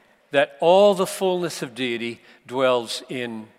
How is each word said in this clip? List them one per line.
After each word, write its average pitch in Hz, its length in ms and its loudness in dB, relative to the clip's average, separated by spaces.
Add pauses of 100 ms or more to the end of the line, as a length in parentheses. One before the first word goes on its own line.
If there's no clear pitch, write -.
(300)
that 143 300 0
all 190 340 6
the 180 120 -2
fullness 180 560 -4
of 135 120 -10
deity 117 460 -6 (260)
dwells 123 600 0
in 117 400 -10 (100)